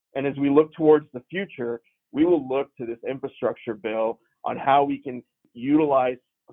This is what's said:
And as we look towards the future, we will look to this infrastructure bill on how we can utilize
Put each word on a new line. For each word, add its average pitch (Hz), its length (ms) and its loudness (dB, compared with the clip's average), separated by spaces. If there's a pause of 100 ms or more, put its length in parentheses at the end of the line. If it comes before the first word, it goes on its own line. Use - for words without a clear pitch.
(160)
And 135 100 -4
as 135 120 -4
we 139 120 2
look 156 220 4
towards 151 400 4
the 123 180 -12
future, 127 520 -8 (300)
we 147 120 0
will 156 240 2
look 135 280 -4
to 123 100 -12
this 117 120 -8 (100)
infrastructure 127 640 -6
bill 110 440 -4 (260)
on 110 120 -6
how 139 260 2
we 143 160 -4
can 123 240 -12 (300)
utilize 135 640 0 (360)